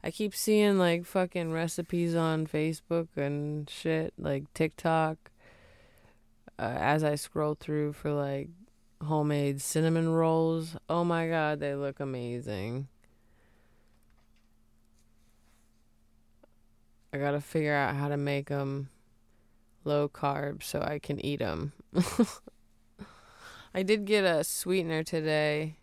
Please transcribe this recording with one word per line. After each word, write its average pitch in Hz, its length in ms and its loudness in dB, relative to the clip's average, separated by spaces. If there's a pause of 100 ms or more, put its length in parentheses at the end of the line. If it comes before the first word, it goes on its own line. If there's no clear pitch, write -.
I - 80 -4
keep 214 220 -2
seeing, 208 440 6
like, 175 280 4
fucking 180 460 -2
recipes 170 640 -2
on 160 320 2
Facebook 160 720 -2
and 147 520 -4
shit, 160 480 -2
like 143 360 -4
TikTok, 160 640 0 (1400)
uh, - 40 -6
as 143 420 0
I 147 120 2
scroll 151 400 -2
through 151 380 -4
for, 147 180 -6
like, 139 380 -4 (540)
homemade 147 580 2
cinnamon 165 480 2
rolls. 165 680 2 (120)
Oh 170 140 2
my 165 240 2
God, 151 320 0
they 143 160 -2
look 139 240 -4
amazing. 120 880 -4 (4000)
I 143 60 -6
gotta 143 240 0
figure 151 320 0
out 143 220 2
how 143 120 -2
to 143 100 -2
make 143 340 -2
'em 139 380 -4 (920)
low 147 240 2
carb 143 560 -4
so - 180 -4
I 147 180 -4
can 143 260 -4
eat 143 160 -2
'em. 101 320 -2 (200)
<laughs> - 1800 -4
I 185 100 0
did 208 220 2
get 202 180 4
a 165 200 4
sweetener 165 600 0
today. 156 800 0